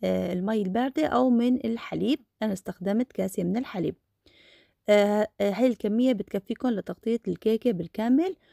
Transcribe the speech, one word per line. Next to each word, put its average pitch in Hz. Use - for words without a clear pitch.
آه، 185
المي 202
الباردة 247
أو 254
من 247
الحليب. 226
أنا 214
استخدمت 196
كاسة 190
من 180
الحليب. 180
آه، 208
آه، 202
هاي 220
الكمية 233
بتكفيكن 208
لتغطية 220
الكيكة 220
بالكامل، 240